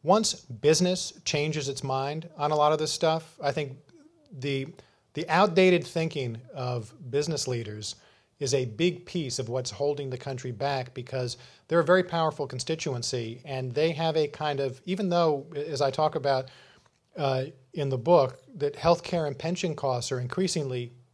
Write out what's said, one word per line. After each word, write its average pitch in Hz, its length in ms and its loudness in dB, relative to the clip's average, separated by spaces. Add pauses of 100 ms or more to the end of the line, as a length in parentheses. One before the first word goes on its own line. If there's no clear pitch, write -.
once 208 320 4
business 160 800 2 (120)
changes 151 440 -2
its 135 140 -6
mind 143 440 -4 (100)
on 147 120 0
a 156 60 2
lot 151 160 6
of 156 80 2
this 156 120 -2
stuff, 160 520 0
I 143 80 2
think 135 260 -6 (640)
the, 135 260 -2 (480)
the 165 160 -6
outdated 180 560 6
thinking 139 540 -4 (160)
of 123 360 -4 (200)
business 147 360 0
leaders 107 480 -6 (440)
is 135 160 0
a 127 100 2
big 170 400 -2
piece 147 320 -4
of 113 100 -4
what's 123 220 -4
holding 143 400 -2
the 127 80 -6
country 127 340 -8
back, 127 440 -4
because 127 420 -6 (300)
they're 170 120 4
a 156 60 4
very 180 180 6
powerful 160 440 0
constituency, 123 1000 -4
and 131 280 -6
they 160 180 2
have 160 260 0
a 151 100 2
kind 147 320 -4
of, 131 260 -4
even 190 220 -2
though, 165 380 2 (100)
as 147 260 -4
I 139 100 4
talk 156 240 2
about, 131 340 0 (680)
uh, 135 300 0 (280)
in 143 160 -2
the 131 80 0
book, 135 420 4 (160)
that 143 200 -2
healthcare 170 520 2
and 135 100 -6
pension 165 380 -4
costs 127 360 -2
are 127 80 -2
increasingly 127 720 -4 (220)